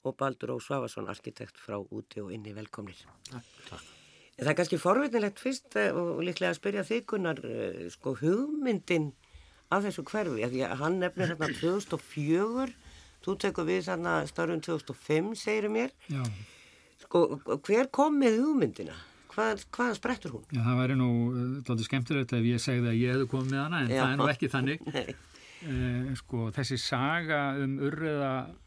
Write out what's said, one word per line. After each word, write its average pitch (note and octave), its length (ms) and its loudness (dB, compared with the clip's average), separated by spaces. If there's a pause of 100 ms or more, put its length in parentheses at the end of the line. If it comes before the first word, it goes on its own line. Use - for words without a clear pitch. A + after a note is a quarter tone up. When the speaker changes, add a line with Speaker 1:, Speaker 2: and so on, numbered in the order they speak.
Speaker 1:
og C3 140 -4
Baldur C3+ 360 -2
Ó B2 60 -2
Svavarsson, A#2 500 -4
arkitekt - 480 -12
frá G#2 220 -8
Úti G#2+ 420 -10
og G2 120 -10
Inni. G#2+ 200 -10
Velkomnir. G2+ 460 -12 (240)
Speaker 2:
Takk, A#2+ 240 -14 (160)
takk. - 220 -16 (540)
Speaker 1:
Það D3 120 2
er D3+ 80 4
kannski F3 220 2
forvitnilegt A3 600 2
fyrst, - 360 -4
eh, G#3 180 2
og E3+ 260 -2
líklega F3 300 0
að E3 80 -2
spyrja G3+ 260 -2
þig, A#3 220 -2
Gunnar, F3+ 340 -2
eh, G2+ 480 -6
sko, - 280 -6
hugmyndin F#3 960 2 (560)
af G3+ 180 2
þessu F#3 180 -4
hverfi, D#3 380 -2
af A#2+ 80 0
því B2+ 140 0
að - 120 -2
hann D#3+ 240 0
nefnir F3+ 300 0
þarna D#3 220 -2
<clears throat> - 60 -6
tvö E3 140 2
þúsund G3+ 240 -2
og - 60 -6
fjögur, G#3+ 680 2 (480)
þú G3 180 -2
tekur F#3 260 0
við F3 220 0
þarna E3+ 280 0 (100)
störfum E3 360 -2
tvö E3+ 160 -2
þúsund D3 160 -8
og - 60 -8
fimm, D#3+ 360 2
segirðu G#3+ 380 0
mér. A#3+ 220 0 (100)
Speaker 2:
Já. C3+ 200 -2 (760)
Speaker 1:
Sko, - 220 4 (340)
hver A3+ 340 2
kom D4 280 4
með A#3 220 6
hugmyndina? D#3+ 560 2 (320)
Hvað, G#3+ 420 -2
hvaðan A#3+ 260 0
sprettur A#3 380 -4
hún? G#2+ 140 -10
Speaker 2:
Já, B2+ 140 0
það B2 200 4
væri B2+ 160 2
nú, B2+ 100 4 (200)
eh, B2 180 -2 (160)
dálítið A#2 260 -2
skemmtilegt C3 460 0
ef A#2 100 4
ég A#2 160 4
segði B2 300 2
að A2+ 100 2
ég B2 140 2
hefði C3 160 0
komið C3 240 0
með C#3 80 0
hana, D#3+ 180 -2
en B2 80 0
Speaker 1:
Já. C3 140 4
Speaker 2:
það C3 100 4
er C#3 80 0
nú C#3+ 80 6
ekki C#3 240 0
þannig. C#3 340 0
Speaker 1:
<laughs> D3+ 60 -6
Nei. C3+ 240 -4 (460)
Speaker 2:
Eh, B2+ 520 -2
sko, A2+ 380 -2
þessi C3 260 -2
saga D3+ 640 2 (140)
um C#3 260 0
Urriða C#3+ 540 0 (320)